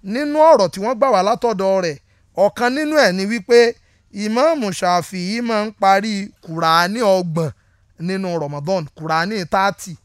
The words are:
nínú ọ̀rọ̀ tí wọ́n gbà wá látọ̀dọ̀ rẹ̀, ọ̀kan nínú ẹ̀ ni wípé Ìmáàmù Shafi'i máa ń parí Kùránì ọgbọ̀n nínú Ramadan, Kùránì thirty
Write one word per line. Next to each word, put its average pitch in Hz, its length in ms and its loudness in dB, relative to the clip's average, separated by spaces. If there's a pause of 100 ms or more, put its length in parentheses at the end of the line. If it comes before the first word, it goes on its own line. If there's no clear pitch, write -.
nínú 294 360 -4
ọ̀rọ̀ 311 300 6
tí - 100 -10
wọ́n 226 180 -2
gbà 269 120 2
wá 202 140 2
látọ̀dọ̀ 190 580 0
rẹ̀, 160 160 -6 (400)
ọ̀kan 208 360 2
nínú 302 240 -2
ẹ̀ 226 160 4
ni 190 120 -4
wípé 233 340 2 (540)
Ìmáàmù 233 600 0
Shafi'i 180 680 -2
máa 226 240 -2
ń 220 140 -10
parí 202 340 2 (280)
Kùránì 170 600 0
ọgbọ̀n 175 500 0 (480)
nínú 190 300 -4 (100)
Ramadan, 147 440 -4 (120)
Kùránì 160 500 -2
thirty 190 480 -4 (120)